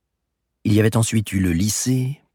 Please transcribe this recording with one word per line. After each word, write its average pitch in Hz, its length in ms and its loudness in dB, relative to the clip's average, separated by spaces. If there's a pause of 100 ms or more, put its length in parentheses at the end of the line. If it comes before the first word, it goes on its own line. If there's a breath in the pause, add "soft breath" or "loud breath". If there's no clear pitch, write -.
(640)
Il 107 100 2
y 104 60 4
avait 110 160 2
ensuite 110 360 0
eu 98 80 0
le 90 120 0
lycée, 127 680 -2 (140)